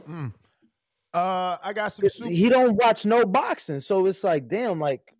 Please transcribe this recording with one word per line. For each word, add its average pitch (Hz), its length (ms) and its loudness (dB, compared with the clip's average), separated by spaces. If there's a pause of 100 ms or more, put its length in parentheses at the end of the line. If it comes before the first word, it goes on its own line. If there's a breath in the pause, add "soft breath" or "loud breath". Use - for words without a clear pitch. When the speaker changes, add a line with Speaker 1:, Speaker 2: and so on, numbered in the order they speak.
Speaker 1:
Mm. 147 340 -12 (800)
Uh, 180 480 -2
I 190 100 -8
got 208 200 -4
some 202 100 -6
Speaker 2:
Th-, 196 100 2
Speaker 1:
super 233 220 -10
Speaker 2:
he 185 140 4
don't 247 260 4
watch 220 320 2
no 233 180 4
boxing, 185 560 -2
so 190 260 0
it's 190 180 -2
like, 151 240 0
damn, 196 320 -2
like, 143 400 -4